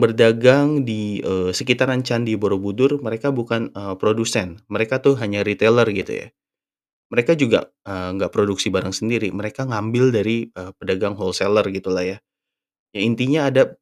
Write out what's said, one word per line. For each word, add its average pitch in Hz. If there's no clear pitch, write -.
berdagang 123
di, 107
eee, 92
sekitaran 127
Candi 117
Borobudur, 101
mereka 117
bukan, 117
eee, 98
produsen. 110
Mereka 113
tuh 139
hanya 104
retailer 110
gitu 98
ya. 55
Mereka 120
juga, 113
eee, 92
nggak 92
produksi 101
barang 92
sendiri. 110
Mereka 107
ngambil 120
dari, 113
eee, 92
pedagang 95
wholesaler 101
gitulah 92
ya. 90
Ya, 104
intinya 127
ada 131